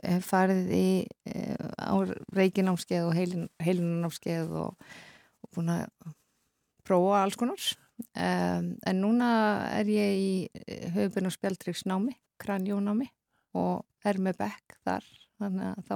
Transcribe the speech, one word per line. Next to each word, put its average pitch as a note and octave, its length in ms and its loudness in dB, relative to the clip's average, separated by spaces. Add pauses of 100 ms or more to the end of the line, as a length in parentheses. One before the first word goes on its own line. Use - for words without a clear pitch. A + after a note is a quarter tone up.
hef F3+ 240 0
farið F#3 420 4
í, F#3 380 2 (180)
eh, - 300 -6 (240)
á - 160 0 (400)
reikinámskeið F#3 720 2
og E3 80 2
heilin-, F3 340 -2 (100)
heilinámskeið E3+ 920 -2
og, D#3+ 240 -4 (680)
og - 140 -18
búin E3+ 160 -2
að E3+ 160 -2 (1000)
prófa F#3+ 380 6
alls G3 120 0
konar. C#4 220 -2 (540)
Em, F3+ 680 0
en F#3 200 0
núna A#3 280 2 (400)
er G#3 180 0
ég G#3 280 2
í, F#3+ 360 0 (120)
eh, - 300 -8
höfuðbein- F#3+ 360 0
og F3+ 60 -2
spjaldhryggsnámi, F#3+ 840 -2 (200)
kranjónámi G3+ 720 -2 (480)
og F3+ 300 0 (140)
er G3+ 180 0
með F#3+ 200 0
bekk - 420 -8
þar, - 260 -2 (280)
þannig F#3+ 340 -4
að F#3+ 160 -6
þá G3 120 -4